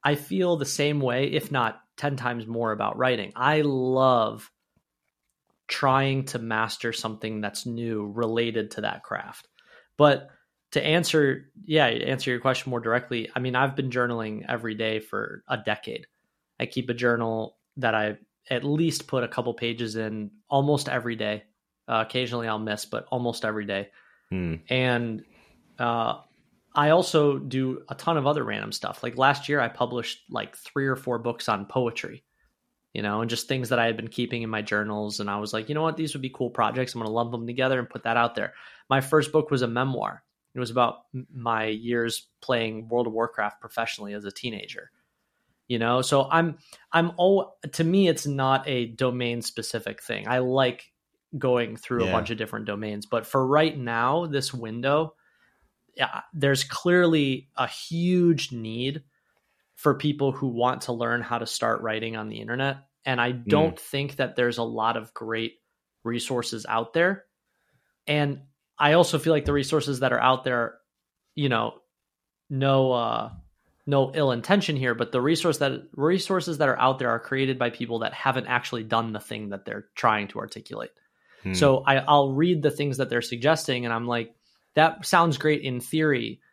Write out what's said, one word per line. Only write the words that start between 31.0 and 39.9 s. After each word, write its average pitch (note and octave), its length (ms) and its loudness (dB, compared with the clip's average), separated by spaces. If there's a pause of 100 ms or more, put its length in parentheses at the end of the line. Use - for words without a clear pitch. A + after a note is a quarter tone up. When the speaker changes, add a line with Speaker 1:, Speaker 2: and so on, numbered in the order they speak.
Speaker 1:
books A#2 300 -4
on G2+ 180 -2
poetry, - 560 -4 (720)
you G#2+ 80 -6
know, G#2 200 -2
and A#2 60 -4
just A#2 200 -6
things B2+ 220 -2
that A#2+ 100 2
I A#2 60 4
had A2+ 100 0
been A#2 100 -8
keeping A#2+ 360 -4
in A2 80 -6
my A2 120 -2
journals. G#2 560 -2
And G#2 100 -4
I G2+ 100 -4
was G#2 140 -6
like, A2 160 -4
"You D3 60 -4
know D3+ 80 0
what? D#3+ 140 -2
These D#3+ 180 -6
would C#3 80 -6
be C3 80 -6
cool A#2+ 200 -4
projects. A#2+ 440 -2
I'm A#2+ 60 -6
gonna A2 120 -4
lump A#2 200 0
them A#2 160 -6
together C3 320 2
and A#2 100 -8
put - 140 -12
that A#2 120 2
out A#2 200 2
there." G2+ 180 -4 (340)
My C3+ 120 4
first D3 320 4
book D3+ 180 2
was C3 120 2
a B2 40 2
memoir. A#2 560 -2 (320)